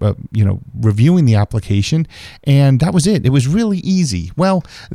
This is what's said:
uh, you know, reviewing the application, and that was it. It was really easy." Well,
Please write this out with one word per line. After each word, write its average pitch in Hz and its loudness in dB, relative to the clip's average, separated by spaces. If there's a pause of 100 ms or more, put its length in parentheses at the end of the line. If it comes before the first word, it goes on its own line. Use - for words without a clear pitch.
uh, 104 -2 (160)
you 104 0
know, 98 0 (180)
reviewing 120 2
the 113 4
application, 104 -2 (360)
and 139 2
that 170 0
was 175 2
it. 196 0
It 117 0
was 135 2
really 202 -2
easy." 135 -2
Well, 185 0 (280)